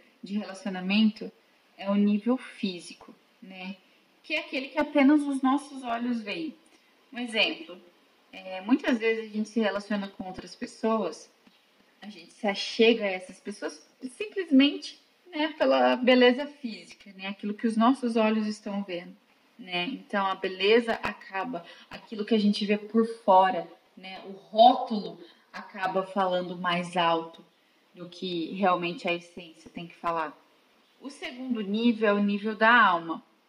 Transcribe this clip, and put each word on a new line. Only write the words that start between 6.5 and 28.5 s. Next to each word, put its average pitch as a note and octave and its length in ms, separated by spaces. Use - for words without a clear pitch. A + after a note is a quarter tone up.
Um A3 60
exemplo, F#3+ 640
é, F#3 300
muitas B3+ 380
vezes A3+ 260
a G#3 100
gente G#3+ 140
se - 100
relaciona G3+ 480
com G3 180
outras F3+ 300
pessoas, A3 760
a - 80
gente - 240
se - 160
achega G#3+ 580
a G3 40
essas F#3 300
pessoas - 440
simplesmente, E4 840
né, D4+ 240
pela C4 380
beleza B3 500
física, G3+ 680
né? F#3+ 140
Aquilo G3+ 260
que G#3 120
os A3 120
nossos A#3 400
olhos A3 300
estão G3+ 360
vendo, F3+ 320
né? F3+ 280
Então, F#3+ 420
a F#3+ 80
beleza G3 640
acaba, F#3+ 640
aquilo - 360
que A3+ 100
a G#3+ 40
gente G#3 260
vê G3+ 120
por A3+ 300
fora, F#3 420
né? F#3 300
O G3+ 60
rótulo G#3+ 840
acaba F#3+ 500
falando F3+ 540
mais F3 400
alto E3 440
do F3 160
que F3 460